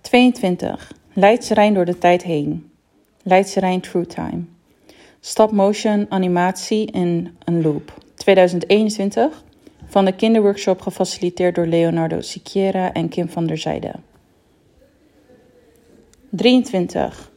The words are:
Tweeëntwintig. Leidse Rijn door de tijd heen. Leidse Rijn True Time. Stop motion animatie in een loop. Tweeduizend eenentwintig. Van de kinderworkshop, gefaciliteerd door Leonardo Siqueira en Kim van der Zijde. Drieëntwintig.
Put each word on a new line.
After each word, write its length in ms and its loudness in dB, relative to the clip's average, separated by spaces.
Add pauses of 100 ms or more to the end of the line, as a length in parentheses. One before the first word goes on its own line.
Tweeëntwintig. 920 0 (200)
Leidse 420 4
Rijn 200 4
door 100 2
de 140 -4
tijd 240 4
heen. 480 -4 (520)
Leidse 380 2
Rijn 200 -2
True 260 -4
Time. 380 -10 (760)
Stop 320 0
motion 560 0
animatie 800 -2
in 540 -2
een 180 0
loop. 320 -4 (200)
Tweeduizend 540 4
eenentwintig. 760 0 (420)
Van 180 2
de 80 0
kinderworkshop, 680 0
gefaciliteerd 760 -4
door 120 0
Leonardo 540 0
Siqueira 720 -4
en 160 -4
Kim 200 -4
van 180 -4
der 120 -4
Zijde. 340 -6 (2500)
Drieëntwintig. 1080 0